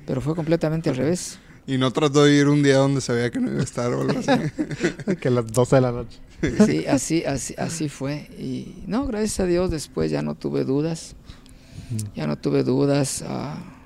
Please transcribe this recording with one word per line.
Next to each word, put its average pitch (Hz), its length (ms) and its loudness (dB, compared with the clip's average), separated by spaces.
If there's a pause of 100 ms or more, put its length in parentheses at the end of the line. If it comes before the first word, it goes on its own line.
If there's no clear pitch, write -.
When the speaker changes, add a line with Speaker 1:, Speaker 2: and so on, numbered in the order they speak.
Speaker 1:
Pero - 160 -2
fue 147 140 -2
completamente 160 540 0
al 135 80 -2
revés. 151 420 -2 (260)
Speaker 2:
Y 135 120 -2
no 131 140 2
trató 147 340 4
de 147 100 8
ir 143 140 6
un 147 140 4
día 139 140 6
donde 139 240 4
sabía 120 300 0
que 262 80 -4
no 247 120 -2
iba 139 100 -2
a - 20 2
estar 123 300 -4
o 135 80 -2
algo 135 180 0
así. 233 960 -2
Speaker 3:
<laughs> - 60 -14
Que - 80 0
a - 20 4
las 120 200 0
doce 123 260 4
de 131 40 6
la 127 120 0
noche. 120 260 -10 (460)
Speaker 1:
Sí, 160 220 0
así, 160 380 0
así, 139 320 -4
así 151 320 -4
fue. 160 480 -8
Y 131 480 -10
no, 226 220 -4
gracias 214 340 -4
a 190 40 2
Dios 180 260 2
después 160 400 -4
ya 147 100 -2
no 151 140 -4
tuve 143 300 -2
dudas. 151 500 -2 (760)
Speaker 3:
Mm. 117 60 -6 (200)
Speaker 1:
Ya 151 120 -6
no 147 100 -4
tuve 143 260 0
dudas. 139 640 0
Ah, 131 300 -8 (280)